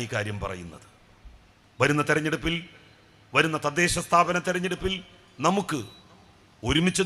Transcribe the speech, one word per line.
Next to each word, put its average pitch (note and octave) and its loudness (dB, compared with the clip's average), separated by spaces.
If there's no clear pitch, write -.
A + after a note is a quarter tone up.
ഈ - -6
കാര്യം G#2 -2
പറയുന്നത്. F2 -12
വരുന്ന D3 2
തെരഞ്ഞെടുപ്പിൽ, D3+ 0
വരുന്ന D#3 2
തദ്ദേശ E3 0
സ്ഥാപന F3 4
തെരഞ്ഞെടുപ്പിൽ F#3 -2
നമുക്ക് F3 0
ഒരുമിച്ച് F3 2